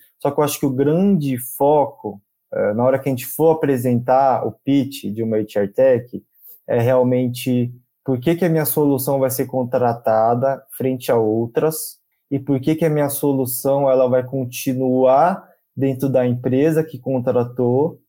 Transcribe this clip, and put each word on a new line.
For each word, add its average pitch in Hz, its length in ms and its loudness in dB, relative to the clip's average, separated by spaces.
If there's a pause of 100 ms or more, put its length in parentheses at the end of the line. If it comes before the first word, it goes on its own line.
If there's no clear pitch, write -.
(200)
só 143 120 -2
que 156 80 -2
eu 151 40 2
acho 147 140 -4
que 151 80 -2
o 135 40 0
grande 147 680 0
foco, 139 840 -2 (320)
é, 101 220 -2
na 113 80 -2
hora 131 160 2
que 135 100 -6
a 135 40 0
gente 123 140 -6
for 160 260 2
apresentar 127 920 0
o 113 80 -6 (120)
pitch 139 400 0
de 107 180 -6
uma 110 140 -2
H 107 240 -2
R 101 80 0
Tech, 123 560 0 (420)
é 120 140 0
realmente 123 920 0 (320)
por 127 160 -2
que 170 160 0
que 180 80 -2
a 175 40 2
minha 156 160 0
solução 139 540 0
vai 131 120 0
ser 135 160 -4
contratada 123 1160 0 (140)
frente 131 340 -4
a 139 60 2
outras 117 840 -2 (320)
e 139 80 -2
por 131 220 -2
que 156 160 0
que 165 80 -4
a 160 60 0
minha 147 180 0
solução 135 840 0
ela 127 180 4
vai 127 160 2
continuar 131 1200 0 (320)
dentro 135 320 -2
da 127 160 2
empresa 131 600 0
que - 160 -14
contratou 123 960 0 (100)